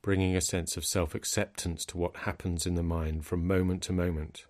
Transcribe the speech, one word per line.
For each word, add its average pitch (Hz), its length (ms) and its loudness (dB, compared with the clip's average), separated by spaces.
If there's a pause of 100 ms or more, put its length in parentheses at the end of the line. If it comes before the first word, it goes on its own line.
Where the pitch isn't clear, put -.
bringing 95 340 4
a 92 60 4
sense - 340 -2
of 85 80 -6
self-acceptance - 1000 -2
to - 100 -10
what 87 220 -2
happens 87 480 -2
in 87 80 0
the 85 80 0
mind 80 420 -2
from 87 220 -2
moment 92 380 2
to 95 100 -2
moment 87 560 -2